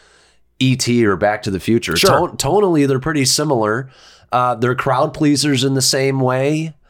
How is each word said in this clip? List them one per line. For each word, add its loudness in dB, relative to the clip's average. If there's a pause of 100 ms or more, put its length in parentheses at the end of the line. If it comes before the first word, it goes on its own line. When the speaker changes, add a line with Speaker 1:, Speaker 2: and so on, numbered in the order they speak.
(600)
Speaker 1:
E 2
T 2
or 2
Back -2
to -4
the -4
Future? 0
Speaker 2:
Sure. 2
Speaker 1:
Ton-, -18
tonally, 2
they're 0
pretty -2
similar. 0 (420)
Uh, 0
they're 0
crowd -2
pleasers 0
in 0
the 0
same 0
way. 0 (160)